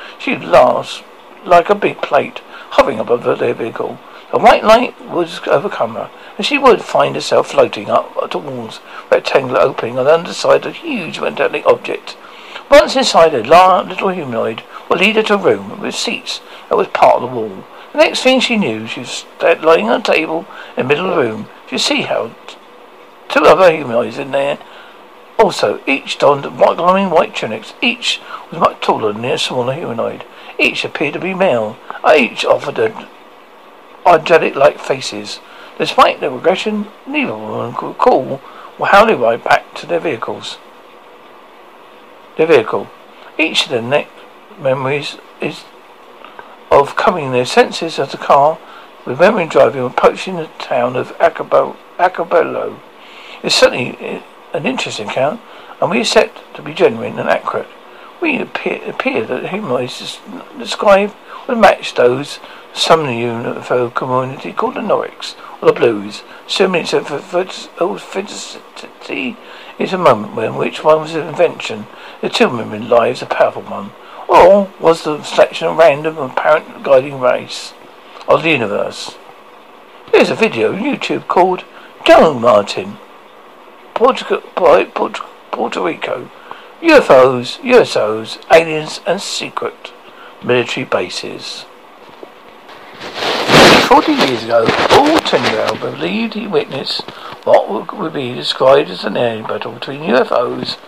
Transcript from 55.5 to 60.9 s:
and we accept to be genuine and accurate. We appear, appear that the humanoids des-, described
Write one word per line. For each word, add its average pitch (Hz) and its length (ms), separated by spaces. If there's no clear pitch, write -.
and 151 100
we 233 80
accept - 560
to 151 60
be 151 120
genuine 113 460
and 113 80
accurate. - 400
We 302 180
appear, - 480
appear 254 380
that - 160
the 120 80
humanoids 120 500
des-, - 580
described 202 560